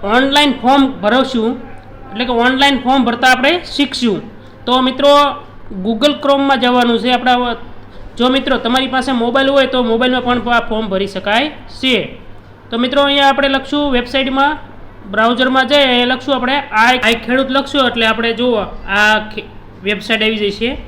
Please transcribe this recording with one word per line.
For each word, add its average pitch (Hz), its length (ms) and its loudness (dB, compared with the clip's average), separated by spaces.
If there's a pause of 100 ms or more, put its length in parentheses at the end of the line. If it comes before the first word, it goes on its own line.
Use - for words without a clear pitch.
ઓનલાઈન 269 480 2
ફોર્મ 269 340 2
ભરશું, 240 680 0 (540)
એટલે 214 140 -4
કે 247 60 -6
ઓનલાઈન 254 480 2
ફોર્મ 254 260 2
ભરતા 233 240 0
આપણે 262 320 2 (160)
શીખશું. 240 460 -2 (420)
તો 247 160 2
મિત્રો, 262 280 2 (720)
Google 226 300 0 (120)
Chrome-માં 277 360 2
જવાનું 240 380 2
છે 247 120 0
આપણા. 247 460 0 (640)
જો 240 100 2
મિત્રો, 262 300 0
તમારી 247 280 0
પાસે 254 260 -2
મોબાઈલ 247 360 2
હોય 277 180 4
તો 254 160 -2
મોબાઈલમાં 247 420 0
પણ 240 240 -2
આ 240 120 2
ફોર્મ 220 280 -4
ભરી 190 180 -2
શકાય 202 420 -2
છે. 254 560 -2 (680)
તો 226 80 -4
મિત્રો, 254 240 2
અહીંયા 285 260 4
આપણે 277 200 2
લખશું 269 440 -2
વેબસાઇટમાં, 269 680 0 (520)
બ્રાઉઝરમાં 247 580 2
જઈએ, 285 160 4
અહીંયા 247 220 2
લખશું 254 280 0
આપણે 254 280 -2 (100)
આઈ, 233 260 4
આઈ 226 160 2
ખેડૂત 254 360 -2
લખશું 269 360 0
એટલે 233 200 0
આપણે 233 260 0
જુઓ 233 240 0 (320)
આ 214 460 2
ખે-, 180 80 -8 (400)
વેબસાઇટ 208 400 -2
આવી 220 140 0
જાય 208 140 -2
છે 233 260 -4 (120)